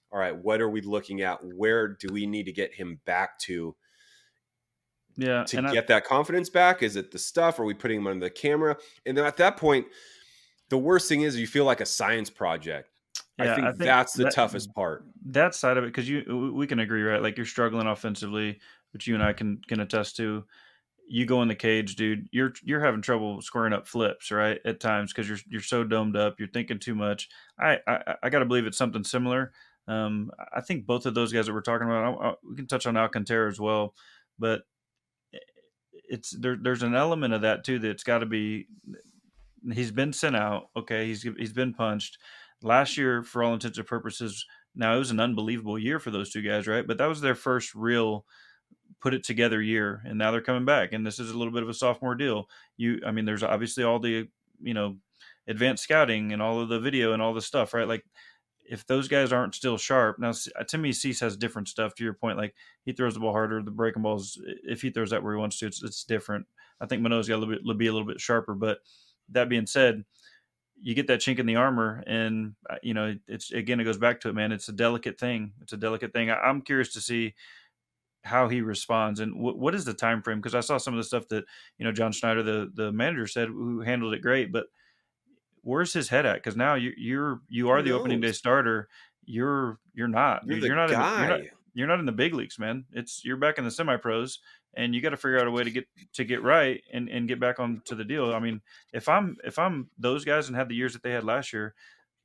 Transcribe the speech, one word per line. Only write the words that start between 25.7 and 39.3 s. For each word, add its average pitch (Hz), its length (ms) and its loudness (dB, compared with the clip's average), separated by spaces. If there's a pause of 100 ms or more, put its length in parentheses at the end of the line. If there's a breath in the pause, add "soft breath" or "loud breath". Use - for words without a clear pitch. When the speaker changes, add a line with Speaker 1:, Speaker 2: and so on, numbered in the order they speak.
Speaker 2:
domed 110 320 0
up, 104 220 0
you're 104 100 -8
thinking 117 300 -6
too 117 160 -6
much. 104 340 -4 (300 loud breath)
I, 151 280 2
I, - 360 0
I 127 80 0
gotta 135 160 2
believe 120 200 2
it's 101 120 -4
something 113 260 -2
similar. 127 480 -2 (360 soft breath)
Um, 107 420 -2 (240)
I 127 60 -4
think 127 260 -4
both 123 180 0
of 123 100 -2
those 113 180 0
guys 113 140 2
that 107 60 -2
we're 107 100 -4
talking 117 240 0
about, 113 180 2
I, 120 240 -2
I, 104 60 0 (140)
we - 80 -12
can 135 100 -10
touch 127 200 -2
on 117 100 2
Alcantara 113 540 2
as 98 100 -8
well, 107 340 0 (440 soft breath)
but 113 240 0 (1300)
it's - 400 -12
there, 123 280 -2
there's 123 220 0
an 120 120 2
element 147 380 2
of 110 80 0
that 110 240 2
too 127 140 0
that's 107 260 -4
gotta 117 220 2
be. 107 420 -4 (1040)